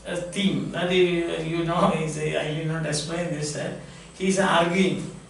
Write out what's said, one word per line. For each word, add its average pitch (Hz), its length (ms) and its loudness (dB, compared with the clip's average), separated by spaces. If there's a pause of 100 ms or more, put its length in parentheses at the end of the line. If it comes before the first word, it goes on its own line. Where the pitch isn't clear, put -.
a - 120 -6
theme 190 540 -2
that 180 200 0
you, 175 380 4 (160)
you 165 180 -2
know, 170 320 4
is 156 220 -2
a, 156 180 -2
I 151 240 -2
will 160 140 -2
not 156 140 -4
explain 165 420 -2
this. 147 260 -4
Uh, - 240 -6 (380)
he 190 100 0
is 185 120 2
arguing 175 720 4 (200)